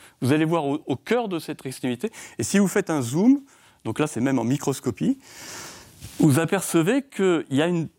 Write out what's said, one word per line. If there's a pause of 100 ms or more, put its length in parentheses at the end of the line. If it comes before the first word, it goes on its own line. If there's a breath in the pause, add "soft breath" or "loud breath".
(200 loud breath)
vous
allez
voir
au,
au
cœur
de
cette
extrémité, (260 loud breath)
et
si
vous
faites
un
zoom, (440 soft breath)
donc
là,
c'est
même
en
microscopie, (1000 loud breath)
vous
apercevez
qu'il
y
a
une (100)